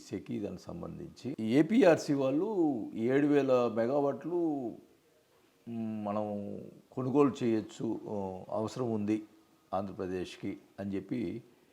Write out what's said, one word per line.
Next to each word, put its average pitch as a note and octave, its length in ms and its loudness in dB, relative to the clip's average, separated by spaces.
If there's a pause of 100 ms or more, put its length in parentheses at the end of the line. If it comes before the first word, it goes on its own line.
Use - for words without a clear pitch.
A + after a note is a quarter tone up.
సెకీ G#2+ 300 -6
దానికి F#2+ 240 -6
సంబంధించి E2+ 760 -10
ఏపీఆర్సీ D#3 760 6
వాళ్ళు C#3+ 800 0
ఏడు C3 340 2
వేల C3 480 4
మెగావాట్లు, C#3+ 960 0 (1000)
మ్, A2 360 -6
మనం G#2 540 -4 (320)
కొనుగోలు C3+ 400 4 (120)
చేయొచ్చు, A2 600 0
ఆ, F#2+ 400 -6 (120)
అవసరం A2+ 360 -2
ఉంది G#2+ 320 0 (500)
ఆంధ్రప్రదేశ్కి F#2 840 -6 (220)
అని G2 160 -4
చెప్పి G2 480 -4 (300)